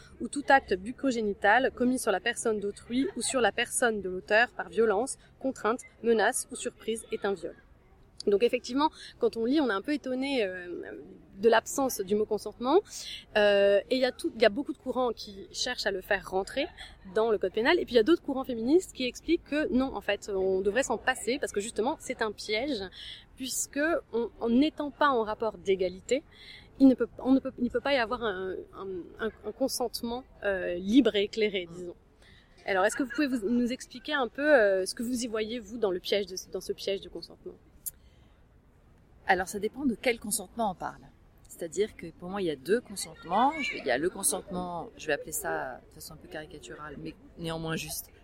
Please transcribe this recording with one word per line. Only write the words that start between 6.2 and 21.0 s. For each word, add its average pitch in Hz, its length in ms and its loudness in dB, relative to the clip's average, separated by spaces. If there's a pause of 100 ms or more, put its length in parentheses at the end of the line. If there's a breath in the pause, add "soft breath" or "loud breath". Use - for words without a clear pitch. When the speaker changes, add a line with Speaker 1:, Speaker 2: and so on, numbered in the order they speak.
Speaker 1:
ou - 20 -12
surprise - 560 -8
est 220 140 -6
un 202 80 0
viol. - 220 -8 (720)
Donc 403 160 4
effectivement, 254 480 2 (280 loud breath)
quand 226 200 0
on 226 80 0
lit, 294 160 2
on 247 80 2
est - 20 2
un 196 80 0
peu 294 140 -2
étonné, 262 500 -2
euh, 185 220 -6 (720)
de 214 100 6
l'absence 233 520 2
du 190 160 0
mot 214 80 2
consentement. 240 560 2 (560 loud breath)
Euh, 202 520 6
et 262 80 2
il 254 40 2
y 262 40 2
a 247 80 0
tout, - 220 -6
il 226 80 2
y 226 40 8
a - 20 10
beaucoup 277 240 -2
de - 60 -10
courants 247 340 -2
qui 196 400 -12
cherchent - 340 -4
à 202 40 0
le 185 100 -4
faire 185 280 -2
rentrer 202 380 -2 (480 loud breath)
dans 226 160 4
le 202 80 4
code 185 140 -2
pénal. 285 260 4
Et - 60 -2
puis 240 100 -6
il - 20 8
y 247 40 8
a - 20 6
d'autres 311 200 4
courants 262 220 -4
féministes 254 480 2
qui 262 120 -6
expliquent 302 400 -2
que 285 280 -2
non, 262 220 0
en 208 60 -6
fait, 202 340 -4
on 190 260 2
devrait 202 220 0
s'en 226 160 0
passer 262 400 -2